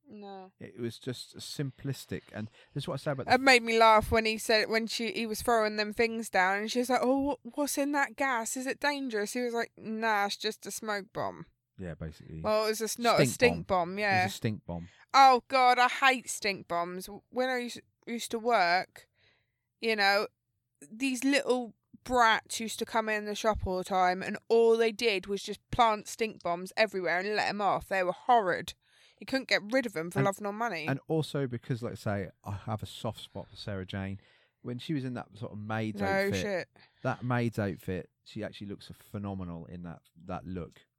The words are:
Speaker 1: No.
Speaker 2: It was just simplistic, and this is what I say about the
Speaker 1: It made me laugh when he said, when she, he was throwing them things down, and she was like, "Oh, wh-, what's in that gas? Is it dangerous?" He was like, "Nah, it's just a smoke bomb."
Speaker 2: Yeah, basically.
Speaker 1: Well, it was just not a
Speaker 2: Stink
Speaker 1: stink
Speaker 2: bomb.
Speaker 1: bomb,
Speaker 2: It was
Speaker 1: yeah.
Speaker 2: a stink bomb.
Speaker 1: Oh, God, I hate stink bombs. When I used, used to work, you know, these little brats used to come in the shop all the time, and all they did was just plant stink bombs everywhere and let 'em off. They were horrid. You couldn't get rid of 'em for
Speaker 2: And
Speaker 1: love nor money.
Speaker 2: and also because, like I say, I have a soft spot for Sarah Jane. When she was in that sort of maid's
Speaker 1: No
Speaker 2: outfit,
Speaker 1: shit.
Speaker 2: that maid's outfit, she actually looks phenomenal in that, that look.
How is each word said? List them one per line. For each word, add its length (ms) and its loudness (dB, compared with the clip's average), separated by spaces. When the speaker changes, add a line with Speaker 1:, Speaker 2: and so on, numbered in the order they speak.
Speaker 1:
No. 520 -16
Speaker 2:
It 200 -16
was 200 -8
just 400 -12
simplistic, 800 -10
and 160 -10
this 80 -6
is 40 -10
what 60 -6
I 40 -6
say 140 -6
about 140 -6
the 80 4
Speaker 1:
It 80 4
made 220 6
me 160 0
laugh 320 6
when 160 2
he 100 -2
said, 320 2
when 160 0
she, 260 -4
he 140 -4
was 160 -6
throwing 360 2
them 160 -2
things 360 -2
down, 300 2
and 120 -4
she 60 -2
was 140 0
like, 100 4
"Oh, 420 0
wh-, 140 -12
what's 220 -2
in 140 0
that 220 0
gas? 400 -2
Is 120 -6
it 120 -4
dangerous?" 540 -2
He 80 -2
was 140 -4
like, 200 -2
"Nah, 520 0
it's 100 -6
just 300 -6
a 40 -10
smoke 400 -6
bomb." 360 -6
Speaker 2:
Yeah, 160 -8
basically. 460 -12
Speaker 1:
Well, 240 2
it 40 0
was 100 -2
just 200 -6
not 160 4
a 100 6
Speaker 2:
Stink 80 -2
Speaker 1:
stink 340 2
Speaker 2:
bomb. 280 0
Speaker 1:
bomb, 20 -6
Speaker 2:
It 40 -4
was 0 -
Speaker 1:
yeah. 260 2
Speaker 2:
a 20 -2
stink 380 -6
bomb. 200 -10
Speaker 1:
Oh, 360 8
God, 320 6
I 80 6
hate 420 2
stink 380 -4
bombs. 420 -4
When 180 0
I 80 -2
used, 240 -8
used 260 -6
to 80 -2
work, 680 2
you 140 0
know, 320 4
these 340 -2
little 500 2
brats 560 2
used 200 -6
to 60 -2
come 240 0
in 160 -2
the 100 -4
shop 300 0
all 140 -2
the 40 -6
time, 380 2
and 160 -4
all 280 8
they 140 4
did 340 0
was 160 -4
just 180 -8
plant 360 4
stink 360 -6
bombs 340 -2
everywhere 420 2
and 160 -2
let 140 0
'em 100 -4
off. 300 2
They 140 0
were 100 0
horrid. 600 2
You 60 -14
couldn't 220 -4
get 140 2
rid 140 2
of 100 -8
'em 160 -6
for 80 -2
Speaker 2:
And 60 4
Speaker 1:
love 160 -2
nor 100 -4
money. 360 -4
Speaker 2:
and 200 -2
also 400 -2
because, 340 -6
like 120 -6
I 20 -10
say, 340 -4
I 80 -10
have 180 -6
a 20 -10
soft 360 -10
spot 280 -14
for 60 -20
Sarah 300 -8
Jane. 340 -6
When 160 -8
she 160 -6
was 120 -4
in 80 -6
that 140 -8
sort 160 -10
of 40 -10
maid's 440 -4
Speaker 1:
No 60 0
Speaker 2:
outfit, 340 0
Speaker 1:
shit. 260 -4
Speaker 2:
that 200 -4
maid's 340 0
outfit, 520 -4
she 180 -10
actually 240 -12
looks 240 -12
phenomenal 560 -8
in 160 -12
that, 180 -12
that 200 -8
look. 400 -10